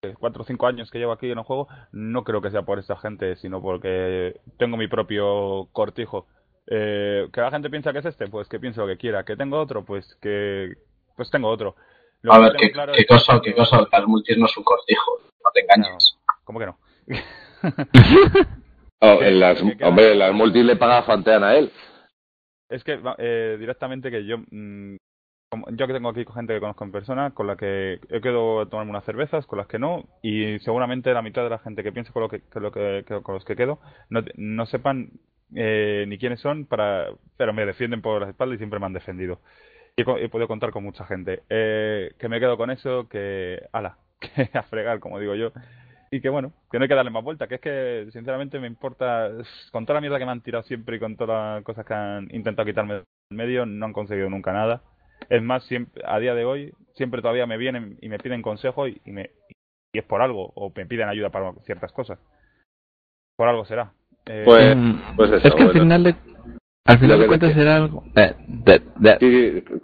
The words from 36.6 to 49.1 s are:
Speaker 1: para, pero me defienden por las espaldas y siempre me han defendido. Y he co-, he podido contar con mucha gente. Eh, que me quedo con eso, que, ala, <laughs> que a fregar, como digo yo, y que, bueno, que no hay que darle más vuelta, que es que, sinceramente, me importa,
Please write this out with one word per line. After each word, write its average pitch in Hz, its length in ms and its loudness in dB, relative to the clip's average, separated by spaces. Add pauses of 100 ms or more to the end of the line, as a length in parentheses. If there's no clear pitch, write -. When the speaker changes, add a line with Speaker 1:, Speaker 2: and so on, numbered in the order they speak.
Speaker 1:
para, 104 400 -4 (320)
pero 110 160 -2
me 107 100 -4
defienden 117 380 -8
por 107 180 -4
las 98 100 -10
espaldas 127 260 -8
y - 20 -12
siempre 104 220 -10
me 98 60 -8
han 92 60 -10
defendido. 90 480 -12 (560)
Y - 60 -2
he - 20 0
co-, - 140 -4
he 117 100 -6
podido 117 180 -6
contar 113 260 -8
con 104 120 -12
mucha 101 220 -16
gente. 92 420 -10
Eh, 107 680 -4
que 117 100 -12
me 113 100 -6
quedo 123 180 0
con 117 140 -6
eso, 127 380 -8
que, 98 520 -10 (120)
ala, 104 240 -10 (120)
<laughs> - 120 -20
que - 360 -6
a 120 80 -6
fregar, 110 360 -6
como - 180 -14
digo 101 160 -6
yo, 110 180 -6 (600)
y 135 80 -6
que, 135 80 -4
bueno, 147 240 -6 (180)
que 123 80 -4
no 127 60 0
hay 131 40 -4
que 139 60 2
darle 127 180 0
más 113 100 -6
vuelta, 147 240 -12
que 127 100 -12
es - 40 -12
que, 123 520 -8
sinceramente, 131 460 -10
me 127 80 -12
importa, 117 640 -6 (400)